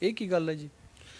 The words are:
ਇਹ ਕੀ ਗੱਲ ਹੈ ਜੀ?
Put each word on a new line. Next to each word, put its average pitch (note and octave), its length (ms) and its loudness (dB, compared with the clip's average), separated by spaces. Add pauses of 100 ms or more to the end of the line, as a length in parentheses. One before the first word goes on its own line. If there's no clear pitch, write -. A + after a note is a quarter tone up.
ਇਹ G#3+ 120 4
ਕੀ G#3 160 -4
ਗੱਲ E3 180 4
ਹੈ D#3+ 60 0
ਜੀ? D3 140 -8 (520)